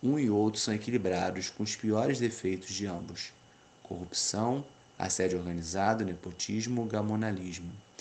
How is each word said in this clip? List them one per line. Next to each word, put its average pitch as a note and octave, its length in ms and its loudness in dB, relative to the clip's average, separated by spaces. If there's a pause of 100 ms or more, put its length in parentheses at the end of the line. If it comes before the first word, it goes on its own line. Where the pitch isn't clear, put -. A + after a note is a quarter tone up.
um C#3 160 4
e B2+ 100 4
outro G#2+ 300 4
são A2+ 140 2
equilibrados F#2+ 760 0
com - 140 -4
os G#2 120 -4
piores A#2 440 2
defeitos F#2+ 500 -2
de G2+ 160 -4
ambos. - 480 -8 (480)
Corrupção, G#2 800 -2 (340)
assédio F#2 420 2
organizado, F2+ 640 0
nepotismo, G#2+ 800 -2
gamonalismo. G#2 840 -2 (300)